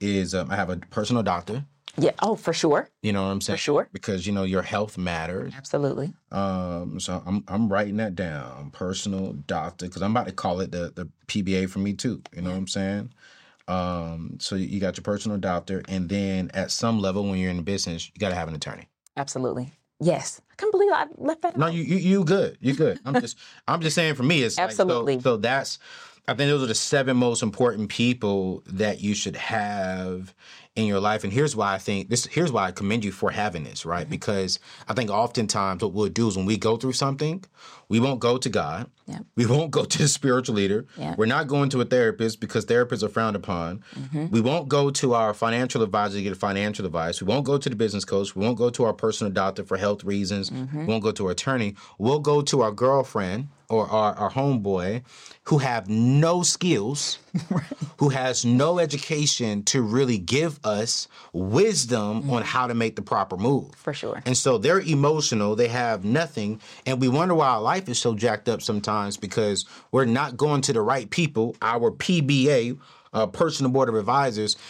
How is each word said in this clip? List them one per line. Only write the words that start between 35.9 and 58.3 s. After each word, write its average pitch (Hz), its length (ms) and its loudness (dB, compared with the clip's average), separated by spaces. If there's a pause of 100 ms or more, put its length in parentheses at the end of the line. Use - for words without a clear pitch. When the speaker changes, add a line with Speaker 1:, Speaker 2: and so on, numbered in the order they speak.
Speaker 1:
we'll 101 160 0
do 113 200 0
is 92 80 0
when 95 100 0
we 107 100 2
go 110 200 2
through 127 180 -4
something, 151 500 -2 (440)
we 113 120 4
won't 127 200 2
go 120 180 2
to 131 100 -4
God. 87 420 -4 (160)
Speaker 2:
Yeah. - 120 -10 (180)
Speaker 1:
We - 80 4
won't 143 260 2
go 147 140 2
to - 140 -2
the 147 100 4
spiritual 127 460 2
leader. 101 320 2 (100)
Speaker 2:
Yeah. 82 220 -6
Speaker 1:
We're 110 80 4
not 143 200 2
going 143 240 2
to 127 120 2
a - 20 0
therapist 113 560 2
because 107 240 -2
therapists 120 380 2
are 104 80 0
frowned 110 260 0
upon. 87 480 -4 (100)
Speaker 2:
Mm-hmm. 147 340 -6
Speaker 1:
We 117 120 4
won't 135 280 0
go 143 220 4
to 135 220 2
our 110 220 4
financial 117 480 0
advisor 101 340 0
to 101 60 -2
get 95 160 -2
financial 101 480 -2
advice. 82 340 -4
We 90 60 -6
won't 127 180 2
go 139 140 2
to 139 100 -4
the 117 80 -2
business 104 300 0
coach. 98 280 -2
We 95 80 -4
won't 117 140 2
go 120 140 2
to 120 140 0
our 110 100 2
personal 110 360 -2
doctor 98 340 0
for 95 120 -2
health 101 280 0
reasons. 101 440 -2
Speaker 2:
Mm-hmm. 131 300 -8
Speaker 1:
We 160 80 -6
won't 208 160 0
go 107 100 2
to 101 140 -4
our 90 60 -2
attorney. 117 420 -2 (240)
We'll 135 220 2
go 147 200 4
to 143 220 2
our 107 100 2
girlfriend 120 760 0 (200)
or 110 200 2
our, 107 260 2
our 98 160 -2
homeboy 107 720 0 (420)
who 151 140 2
have 120 300 0
no 139 540 4
skills, 143 760 0 (160)
Speaker 2:
<laughs> - 160 -4
Right. 175 140 -2 (320)
Speaker 1:
who 147 140 4
has 131 340 0